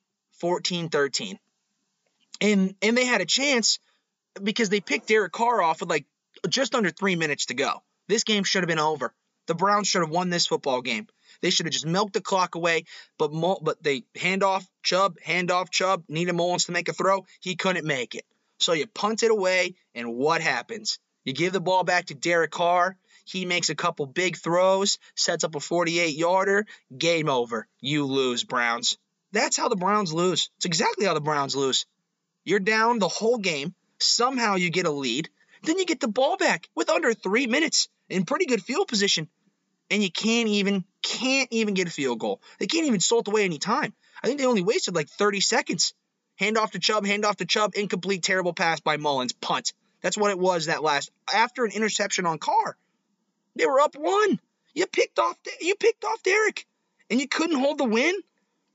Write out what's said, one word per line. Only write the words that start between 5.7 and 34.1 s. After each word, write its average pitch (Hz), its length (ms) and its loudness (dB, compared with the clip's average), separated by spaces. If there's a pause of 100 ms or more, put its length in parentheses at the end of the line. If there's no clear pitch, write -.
with, 180 100 -4
like, 156 160 -2 (420)
just 254 260 0
under 214 160 2
three 190 240 0
minutes 156 320 -2
to 127 80 -6
go. 123 280 -2 (260)
This 220 160 0
game 208 200 2
should 185 180 0
have 170 60 -2
been 165 100 0
over. 151 360 0 (320)
The 165 80 0
Browns 202 340 2
should 185 140 2
have 156 80 -2
won 180 200 -2
this 175 160 0
football 135 360 -2
game. 117 260 -6 (320)
They 175 100 0
should 170 160 -2
have 151 60 -6
just 139 140 -4
milked 196 280 0
the 208 60 -2
clock 185 340 0
away, 165 300 0 (340)
but 151 140 0
Mul-, 165 280 -2
but 156 220 -4
they 139 220 -2 (120)
hand 190 260 -2
off 190 240 0 (160)
Chubb, 180 380 0
hand 175 300 -2
off 180 200 0
Chubb, 185 380 0
needed 175 260 -2
Mullins 175 320 0
to 180 60 -8
make 175 160 -2
a 165 40 -4
throw. 190 340 0 (140)
He 185 160 -6
couldn't 180 280 0
make 135 300 -4
it. - 100 -12 (360)
So 185 120 2
you 147 140 0
punt 208 380 -2
it 226 80 6
away, 185 420 2 (180)
and 117 220 -6
what 156 260 2
happens? 120 600 -4 (240)
You 131 80 -6
give 170 200 -2
the 190 80 0
ball 185 220 2
back 175 240 0
to 160 80 -14
Derek 160 380 0
Carr. 180 440 2 (280)
He 185 200 -6
makes 175 260 -2
a 156 40 -4
couple 160 320 -2
big 175 300 -2
throws, 190 600 2 (180)
sets 170 260 -2
up 165 140 -4
a 143 40 -8
forty-eight 170 560 0
yarder. 190 500 2 (300)
Game 160 320 2
over. 120 380 -2 (140)
You 143 240 -2
lose, 131 400 0
Browns. 120 540 -2 (340)
That's 254 240 0
how 294 120 0
the 233 80 0
Browns 190 360 0
lose. 175 460 0
It's - 80 -4
exactly 196 400 0
how 175 80 2
the 156 60 -2
Browns 143 360 -2
lose. 135 300 0 (580)
You're 196 160 0
down 220 400 2
the 180 80 2
whole 226 300 0
game. 170 360 -4 (240)
Somehow 240 560 2